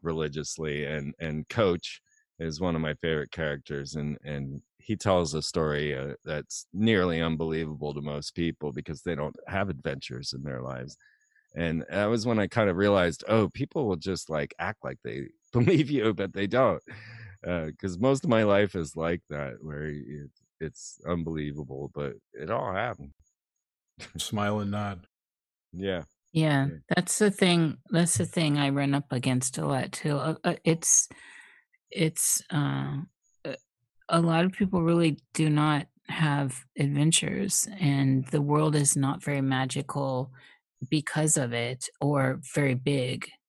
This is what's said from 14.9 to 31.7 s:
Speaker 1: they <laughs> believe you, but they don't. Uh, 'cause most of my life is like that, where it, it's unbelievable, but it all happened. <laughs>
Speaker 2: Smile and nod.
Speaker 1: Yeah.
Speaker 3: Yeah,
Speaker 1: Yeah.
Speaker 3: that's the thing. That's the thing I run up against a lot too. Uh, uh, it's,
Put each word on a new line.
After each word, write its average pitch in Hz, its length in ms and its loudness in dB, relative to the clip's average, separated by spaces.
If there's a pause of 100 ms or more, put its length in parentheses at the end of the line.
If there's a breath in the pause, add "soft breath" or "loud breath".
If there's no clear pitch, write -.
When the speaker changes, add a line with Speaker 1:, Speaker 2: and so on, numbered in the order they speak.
Speaker 1:
they 64 260 -8 (100)
<laughs> - 140 -20
believe 143 380 4
you, 110 220 2
but 98 200 -4
they 98 140 -2
don't. 107 360 2 (600 loud breath)
Uh, 82 240 -2 (100)
'cause 90 200 -4
most 135 260 2
of 165 60 0
my 113 120 6
life 101 320 4
is 82 220 -4
like 82 320 -2
that, 71 340 -8
where 76 260 -8
it, 71 420 -12 (280)
it's - 480 -12
unbelievable, 73 840 -4
but 71 220 -6 (180)
it 76 180 -10
all 117 220 -2
happened. 95 400 -6 (880)
<laughs> - 180 -16
Speaker 2:
Smile 104 420 0
and 101 120 -2
nod. 101 360 -6 (680)
Speaker 1:
Yeah. 92 300 -2 (300)
Speaker 3:
Yeah, 147 340 2
Speaker 1:
Yeah. 160 100 -6 (160)
Speaker 3:
that's 175 260 0
the 202 120 6
thing. 170 460 4 (120)
That's 170 280 2
the 170 80 2
thing 151 320 2
I 143 120 2
run 139 240 2
up 143 180 -2
against 131 460 0
a 160 80 -2
lot 139 260 0
too. 147 260 -2
Uh, 156 260 -2
uh, 175 200 2
it's, - 440 4 (840 loud breath)